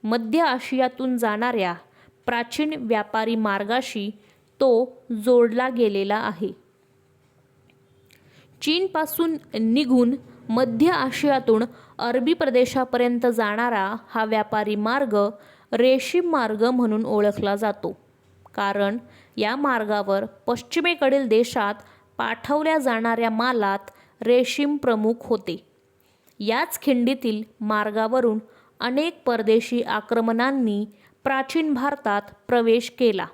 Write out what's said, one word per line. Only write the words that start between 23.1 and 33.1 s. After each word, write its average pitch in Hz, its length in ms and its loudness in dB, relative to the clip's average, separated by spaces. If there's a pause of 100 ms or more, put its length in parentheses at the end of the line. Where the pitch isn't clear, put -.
मालात 220 480 0 (440)
रेशीम 247 540 2
प्रमुख 226 440 0
होते. - 460 -6 (720)
याच 233 440 -4
खिंडीतील 247 600 0 (180)
मार्गावरून 214 760 0 (420)
अनेक 294 460 -2
परदेशी 226 560 2
आक्रमणांनी 226 1040 -2 (380)
प्राचीन 277 500 0
भारतात 247 480 -2 (260)
प्रवेश 233 500 2
केला. 196 360 0